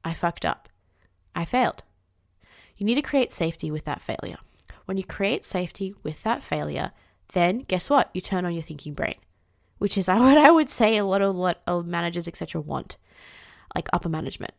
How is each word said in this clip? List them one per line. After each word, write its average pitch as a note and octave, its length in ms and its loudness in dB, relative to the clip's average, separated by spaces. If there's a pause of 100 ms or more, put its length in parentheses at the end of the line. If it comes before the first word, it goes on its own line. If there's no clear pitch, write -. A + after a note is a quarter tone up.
I E3 100 -4
fucked - 300 -4
up. - 240 -6 (640)
I E3+ 100 -4
failed." A#3+ 380 0 (920)
You G3+ 100 -4
need A#3+ 100 2
to D4 60 0
create - 300 0
safety D#3+ 380 -4
with D3+ 140 -6
that - 180 -6
failure. - 360 -8 (460)
When F#3+ 120 -6
you F#3+ 80 -4
create - 400 -2
safety F#3+ 580 -4
with - 200 -10
that A#3+ 200 -2
failure, D3 500 -6 (400)
then F#3 280 2
guess - 300 -4
what? C#4+ 240 4
You F3+ 60 -4
turn F3+ 240 -4
on F3 100 -2
your E3 80 -6
thinking D3 320 -12
brain, - 220 -6 (640)
which G3+ 200 -2
is F#3 100 0
<laughs> - 0 -
what B3+ 300 8
I D4 120 10
would D#4+ 200 6
say A3 260 4
a G#3 80 2
lot G3 180 2
of G3 120 2
what, F3+ 320 -2
uh, F3 140 0
managers, E3+ 480 -4
et - 80 -12
cetera, D#3+ 240 -6
want, D3 360 -8 (760)
like, - 180 -6
upper F3 160 -2
management. - 500 -6